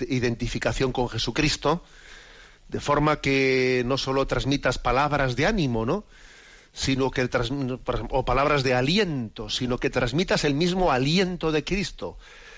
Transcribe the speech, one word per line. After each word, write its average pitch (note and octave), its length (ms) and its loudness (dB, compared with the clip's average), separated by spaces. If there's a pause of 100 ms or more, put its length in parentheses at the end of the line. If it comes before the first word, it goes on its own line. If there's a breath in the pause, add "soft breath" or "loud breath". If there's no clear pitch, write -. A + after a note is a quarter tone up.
identificación B2 840 0
con B2 180 0
Jesucristo, C#3+ 720 0 (840 loud breath)
de - 120 -6
forma D3 400 2
que C3 640 2
no C3 140 0
solo C3+ 280 0
transmitas C3 520 0
palabras C3+ 580 0
de C#3+ 100 2
ánimo, C#3 380 0
¿no? F3 200 -2 (680 loud breath)
Sino C3 380 0
que B2+ 180 -2
trans-, B2 240 0 (560)
o C3 160 0
palabras C#3 380 2
de B2+ 100 2
aliento, B2+ 760 0
sino B2 280 -2
que C3+ 120 0
transmitas C3+ 540 0
el C#3+ 100 2
mismo F3 380 2
aliento D#3+ 600 2
de D#3 100 2
Cristo, E3 540 -4 (420 loud breath)